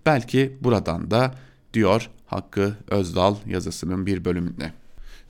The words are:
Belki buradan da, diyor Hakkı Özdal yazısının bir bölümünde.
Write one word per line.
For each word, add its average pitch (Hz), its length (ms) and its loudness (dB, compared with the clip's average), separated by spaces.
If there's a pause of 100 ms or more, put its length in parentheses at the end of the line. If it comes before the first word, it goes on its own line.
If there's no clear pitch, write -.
Belki 135 560 2
buradan 87 500 2
da, 127 200 2 (420)
diyor 110 360 4 (160)
Hakkı 98 480 -2 (140)
Özdal 92 480 2 (120)
yazısının 92 580 -4
bir 95 200 -2
bölümünde. 87 480 -4 (560)